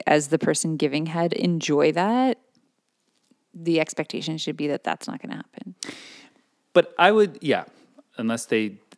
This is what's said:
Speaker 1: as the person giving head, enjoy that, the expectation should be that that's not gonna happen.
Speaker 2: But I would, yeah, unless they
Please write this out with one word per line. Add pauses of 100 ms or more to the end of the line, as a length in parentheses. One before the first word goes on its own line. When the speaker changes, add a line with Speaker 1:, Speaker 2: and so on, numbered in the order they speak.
Speaker 1:
as
the
person
giving
head,
enjoy
that, (1120)
the
expectation
should
be
that
that's
not
gonna
happen. (1000)
Speaker 2:
But
I
would,
yeah, (520)
unless
they (200)